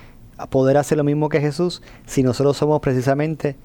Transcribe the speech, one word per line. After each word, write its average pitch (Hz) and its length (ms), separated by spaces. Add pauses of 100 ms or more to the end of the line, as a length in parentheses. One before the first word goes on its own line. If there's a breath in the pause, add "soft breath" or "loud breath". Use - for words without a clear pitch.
(380 loud breath)
a - 80
poder 135 300
hacer 147 220
lo 147 60
mismo 147 240
que 151 120
Jesús, 160 420 (220 loud breath)
si - 200
nosotros 135 320
somos 151 240
precisamente 139 840